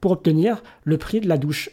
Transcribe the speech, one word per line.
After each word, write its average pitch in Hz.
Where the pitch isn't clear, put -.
pour 190
obtenir 180
le 151
prix 214
de 208
la 156
douche 147